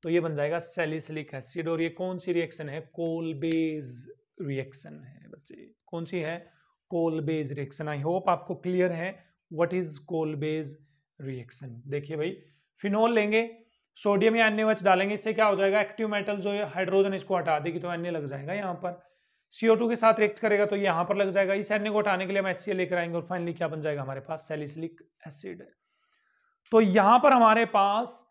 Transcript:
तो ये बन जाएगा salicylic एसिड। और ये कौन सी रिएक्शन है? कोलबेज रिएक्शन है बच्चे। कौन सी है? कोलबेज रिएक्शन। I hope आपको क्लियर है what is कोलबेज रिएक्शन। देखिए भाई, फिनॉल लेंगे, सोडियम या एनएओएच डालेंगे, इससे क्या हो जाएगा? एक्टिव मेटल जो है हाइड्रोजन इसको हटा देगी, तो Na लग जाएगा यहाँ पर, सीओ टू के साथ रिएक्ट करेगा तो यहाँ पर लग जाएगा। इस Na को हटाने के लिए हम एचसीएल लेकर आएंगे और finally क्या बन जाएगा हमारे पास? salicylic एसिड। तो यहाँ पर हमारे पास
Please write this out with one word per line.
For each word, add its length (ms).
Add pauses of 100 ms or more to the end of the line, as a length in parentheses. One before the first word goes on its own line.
तो 60
ये 120
बन 140
जाएगा 240
salicylic 760
एसिड। 340
और 140
ये 60
कौन 300
सी 140
रिएक्शन 360
है? 120
कोलबेज 1300 (300)
रिएक्शन 640
है 240
बच्चे। 460 (120)
कौन 180
सी 160
है? 300 (380)
कोलबेज 640
रिएक्शन। 340
I 180
hope 240
आपको 260
क्लियर 380
है 320 (300)
what 200
is 120
कोलबेज 920 (420)
रिएक्शन। 680
देखिए 300
भाई, 260 (360)
फिनॉल 340
लेंगे, 440 (380)
सोडियम 420
या 100
एनएओएच 360
डालेंगे, 320
इससे 180
क्या 140
हो 100
जाएगा? 240
एक्टिव 280
मेटल 280
जो 140
है 200
हाइड्रोजन 440
इसको 220
हटा 220
देगी, 200
तो 100
Na 80
लग 300
जाएगा 260
यहाँ 220
पर, 280 (480)
सीओ 240
टू 140
के 80
साथ 220
रिएक्ट 200
करेगा 280
तो 100
यहाँ 280
पर 120
लग 140
जाएगा। 240
इस 180
Na 180
को 80
हटाने 280
के 60
लिए 100
हम 60
एचसीएल 280
लेकर 200
आएंगे 200
और 160
finally 240
क्या 120
बन 120
जाएगा 220
हमारे 180
पास? 320
salicylic 380 (380)
एसिड। 380 (1040)
तो 100
यहाँ 380
पर 140
हमारे 320
पास 680